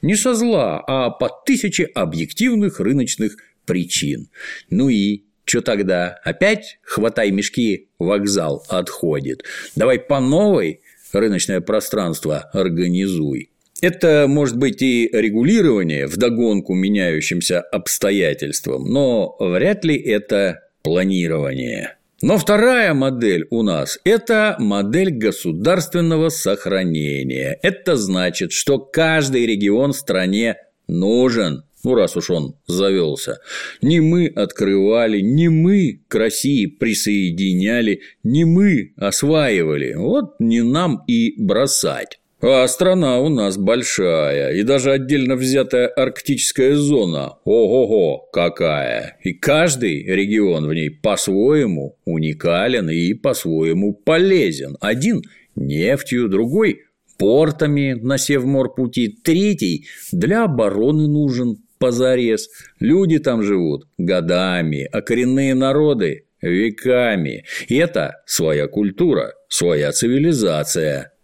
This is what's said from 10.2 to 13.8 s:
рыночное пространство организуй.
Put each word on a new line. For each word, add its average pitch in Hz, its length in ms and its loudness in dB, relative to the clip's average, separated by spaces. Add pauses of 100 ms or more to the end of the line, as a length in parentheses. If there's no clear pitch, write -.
рыночное 98 480 0
пространство 87 760 -4 (140)
организуй. 90 960 -2 (300)